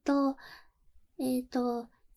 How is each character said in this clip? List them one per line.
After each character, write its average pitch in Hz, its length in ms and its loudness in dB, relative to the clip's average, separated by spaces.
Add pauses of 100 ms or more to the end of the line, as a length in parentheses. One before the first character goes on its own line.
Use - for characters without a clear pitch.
と、 277 320 4 (840)
え 254 220 0
っ 254 40 -4
と、 240 420 -2 (300)